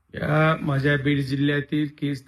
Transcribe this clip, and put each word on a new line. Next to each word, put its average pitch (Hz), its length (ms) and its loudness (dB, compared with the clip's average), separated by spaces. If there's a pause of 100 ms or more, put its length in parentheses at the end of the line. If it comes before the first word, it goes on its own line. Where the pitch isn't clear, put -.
(140)
या 156 480 2
माझ्या 143 360 0
बीड 143 220 0
जिल्ह्यातील 143 680 0 (140)
केज 143 260 -4